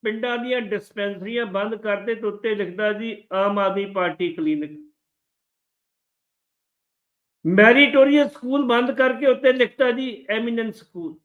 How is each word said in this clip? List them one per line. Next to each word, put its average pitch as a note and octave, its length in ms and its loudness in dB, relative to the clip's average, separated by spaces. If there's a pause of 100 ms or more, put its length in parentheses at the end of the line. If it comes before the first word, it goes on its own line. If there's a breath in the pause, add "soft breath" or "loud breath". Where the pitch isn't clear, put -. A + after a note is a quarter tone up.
ਪਿੰਡਾਂ A#3 360 -4
ਦੀਆਂ B3 240 -4
ਡਿਸਪੈਂਸਰੀਆਂ G3+ 840 -6
ਬੰਦ G3+ 300 -4
ਕਰਦੇ G#3+ 400 -4
ਤੇ A3 120 -6
ਉੱਤੇ G#3 280 -4
ਲਿਖਦਾ G3+ 380 -2
ਜੀ A3 300 -8 (100)
ਆਮ G3+ 260 0
ਆਦਮੀ G3 260 0
ਪਾਰਟੀ F3+ 480 -4
ਕਲੀਨਿਕ, D3+ 600 -6 (2500)
ਮੈਰੀਟੋਰੀਅਸ C4+ 880 6
ਸਕੂਲ C4+ 320 -2
ਬੰਦ A#3+ 260 2
ਕਰਕੇ C4 340 0
ਉੱਤੇ B3+ 280 4
ਲਿਖਦਾ B3+ 380 0
ਜੀ A#3+ 380 -6
ਐਮੀਨੈਂਸ A3+ 460 -4
ਸਕੂਲ D#3+ 500 -14